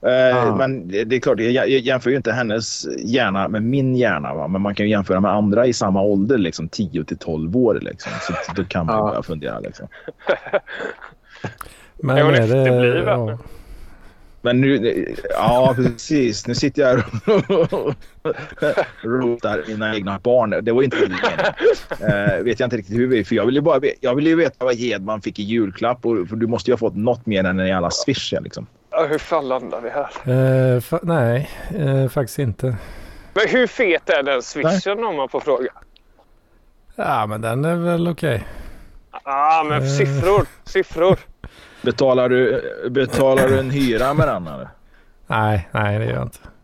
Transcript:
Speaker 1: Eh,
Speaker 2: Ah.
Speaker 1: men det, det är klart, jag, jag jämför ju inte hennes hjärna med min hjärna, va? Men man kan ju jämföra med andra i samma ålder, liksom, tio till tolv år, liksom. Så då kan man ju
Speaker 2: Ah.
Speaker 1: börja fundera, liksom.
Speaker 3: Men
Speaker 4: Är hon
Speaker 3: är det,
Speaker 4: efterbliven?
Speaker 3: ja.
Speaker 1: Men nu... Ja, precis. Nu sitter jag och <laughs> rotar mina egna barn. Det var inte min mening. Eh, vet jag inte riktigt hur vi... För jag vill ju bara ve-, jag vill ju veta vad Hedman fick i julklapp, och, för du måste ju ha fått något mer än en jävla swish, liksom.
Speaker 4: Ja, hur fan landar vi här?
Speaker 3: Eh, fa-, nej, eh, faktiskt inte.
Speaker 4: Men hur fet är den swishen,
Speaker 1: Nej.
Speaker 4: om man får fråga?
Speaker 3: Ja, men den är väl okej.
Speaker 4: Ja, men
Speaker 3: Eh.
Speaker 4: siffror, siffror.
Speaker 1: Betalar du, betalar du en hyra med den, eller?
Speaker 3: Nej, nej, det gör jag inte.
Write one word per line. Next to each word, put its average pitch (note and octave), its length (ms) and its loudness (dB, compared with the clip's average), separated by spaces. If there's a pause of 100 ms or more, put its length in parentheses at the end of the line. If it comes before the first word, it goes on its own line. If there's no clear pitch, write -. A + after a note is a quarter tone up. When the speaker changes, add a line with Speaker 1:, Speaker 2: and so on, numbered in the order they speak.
Speaker 1:
Eh, B2+ 340 4
Speaker 2:
Ah. B2 200 2
Speaker 1:
men C3 320 -2
det, G2+ 160 -2
det A2+ 120 0
är B2 40 2
klart, B2 200 2
jag, A#2 120 2
jag B2 160 2
jämför B2+ 420 2
ju C#3 60 2
inte A#2 160 -2
hennes A2+ 540 -4 (120)
hjärna G2 500 0
med G#2+ 140 -2
min B2+ 340 0
hjärna, D#2+ 380 0
va? D2+ 140 -6
Men F#2+ 120 0
man G2+ 140 -2
kan G#2 120 0
ju G#2 60 2
jämföra F#2+ 280 2
med G2 120 4
andra G#2+ 340 4
i B2 60 4
samma G2 300 0
ålder, G#2 360 2
liksom, E2 300 -2
tio E2+ 360 -4
till E2 140 -8
tolv E2 380 -4
år, A2+ 260 4
liksom. - 300 -12 (340)
Så - 100 -10
då F#2+ 80 -2
kan F2+ 220 -4
man A2 100 0
ju G#2+ 60 2
Speaker 2:
Ah. G#2+ 60 0
Speaker 1:
börja - 140 -4
fundera, C2+ 380 -8
liksom. G1+ 280 -14 (2000)
Speaker 3:
Men C3+ 220 0
Speaker 4:
Är D3 40 6
hon D3+ 120 6
Speaker 3:
är B2+ 120 6
det, B2 120 4
Speaker 4:
efterbliven? B2+ 460 4 (240)
Speaker 3:
ja. A#2 100 -6 (1040)
Speaker 1:
Men B2 180 2
nu... B2 460 2 (240)
Ja, B2 460 4
precis. A#2+ 720 0
Nu A#2+ 80 -2
sitter C#3 280 0
jag B2+ 160 4
och E3 960 0 (1080)
<laughs> - 0 -
rotar A#2+ 680 -2
mina A2 280 -4
egna G2 260 -4
barn. A#2+ 400 4
Det A2+ 100 0
var B2 100 4
inte C3 180 0
min - 100 2
mening. - 1040 0 (220)
Eh, E2+ 60 -2
vet A2+ 160 0
jag B2+ 60 0
inte A#2+ 100 -4
riktigt G2+ 220 -6
hur B2 80 2
vi... A#2+ 180 2
För - 100 -4
jag G#2 120 2
vill B2+ 80 2
ju D3 60 2
bara D3+ 180 2
ve-, C#3 220 0
jag B2 140 0
vill D3 120 0
ju E3 100 4
veta D3+ 280 0
vad B2+ 120 2
Hedman G#2+ 460 -4
fick - 160 -8
i G#2+ 40 -4
julklapp, A2+ 640 0
och, G#2 220 0
för A2 80 -8
du A2+ 100 0
måste A#2 240 -2
ju - 20 6
ha A#2+ 60 2
fått G#2 180 -2
något A#2 300 -2
mer G2 180 0
än F#2 160 0
en F#2 80 0
jävla F2+ 220 0
swish, - 500 -4
liksom. - 260 -12 (240)
Speaker 4:
Ja, D#3+ 200 0
hur D3+ 80 0
fan D3 300 -2
landar B2+ 320 -4
vi A#2+ 100 -8
här? C#3+ 200 -6 (140)
Speaker 3:
Eh, C3 560 2
fa-, D#3+ 220 -4
nej, C#3 480 0 (280)
eh, C3+ 300 0
faktiskt C3 300 -4
inte. B2+ 380 -2 (580)
Speaker 4:
Men G#3 140 2
hur B3 180 4
fet F#3 440 0
är D3+ 120 4
den C3+ 200 0
swishen, F3+ 540 -2
Speaker 1:
Nej. A3+ 80 -4
Speaker 4:
om G3 120 -4
man C#3 120 -2
får C#3 120 -4
fråga? B2+ 300 0 (1300)
Speaker 3:
Ja, C3 300 0
men G#2+ 140 -4
den A#2 240 -2
är E3 120 0
väl E3+ 320 0
okej. C#3+ 360 -2 (800)
Speaker 4:
Ja, D3+ 440 2
men C#3 140 0
Speaker 3:
Eh. C3+ 60 0
Speaker 4:
siffror, C#3 580 2 (180)
siffror. F3+ 540 2 (640)
Speaker 1:
Betalar B2+ 460 4
du, B2 340 4 (280)
betalar C3 580 4
du C3+ 100 4
en C3 120 -2
hyra C3 440 2
med D#3 140 4
den, F#2+ 180 -4
eller? C2+ 220 -12 (580)
Speaker 3:
Nej, G#2+ 460 0
nej, G#2 260 0
det A2 60 -2
gör A#2 80 -2
jag B2+ 100 -2
inte. A#2+ 160 -10 (260)